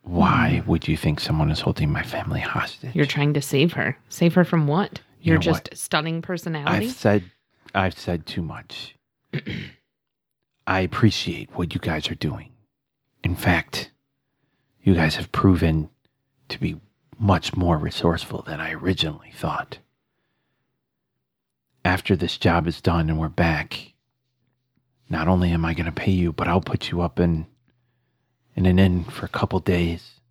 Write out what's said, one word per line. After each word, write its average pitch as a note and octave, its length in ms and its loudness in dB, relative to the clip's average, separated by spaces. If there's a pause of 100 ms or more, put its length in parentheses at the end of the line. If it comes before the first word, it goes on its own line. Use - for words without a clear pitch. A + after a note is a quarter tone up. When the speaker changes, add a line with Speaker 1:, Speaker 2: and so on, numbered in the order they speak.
Speaker 1:
Why F2 640 2
would E2 220 0
you D#2 80 2
think D2+ 240 -2
someone D#2 300 0
is D#2 100 -2
holding - 320 0
my - 100 -2
family - 380 -6
hostage? - 540 -8
Speaker 2:
You're D3+ 120 2
trying D3 280 0
to C#3+ 80 0
save D3+ 320 2
her. A2+ 220 -2 (120)
Save E3+ 260 2
her F3+ 100 6
from E3 220 2
what? E3 340 -2 (200)
Speaker 1:
You E3 100 0
Speaker 2:
Your E3 60 6
Speaker 1:
know D3+ 60 2
Speaker 2:
just E3 280 0
Speaker 1:
what? - 80 -18
Speaker 2:
stunning E3 440 -2
personality? D#3+ 640 -2
Speaker 1:
I've B3+ 60 -6
said, G#2 320 2 (500)
I've F#2+ 240 0
said E2+ 280 -6
too - 160 -6
much. - 540 -12 (360)
<clears throat> - 1300 -14
I F#2+ 140 0
appreciate F#2 720 0
what F2 200 -4
you - 60 -4
guys D#2+ 300 -4
are - 60 -6
doing. - 340 -6 (720)
In F2 140 -2
fact, - 540 -2 (920)
you G2 120 4
guys E2 220 2
have - 160 -10
proven E2 560 2 (600)
to - 100 -10
be D#2+ 220 -4 (380)
much G2 380 2
more E2+ 220 2
resourceful E2 640 -2
than D2+ 180 -10
I - 120 -6
originally D#2+ 640 -4
thought. - 420 -6 (2000)
After F#2 320 2
this E2 220 -4
job E2+ 280 2
is E2+ 140 -4
done E2 300 2
and D#2+ 80 0
we're D#2+ 100 -2
back, - 640 -2 (1160)
not D#2+ 200 -2
only F2+ 220 4
am E2 140 2
I E2 100 -2
gonna E2+ 180 -4
pay - 200 0
you, F2 200 2
but - 160 -2
I'll F2 120 4
put - 300 -6
you F2 100 -2
up F2 200 -2
in, E2 260 2 (1080)
in F#2 100 2
an F2+ 120 6
inn F2+ 260 4
for - 220 -10
a - 40 -10
couple - 300 -2
days. E2+ 600 -2 (100)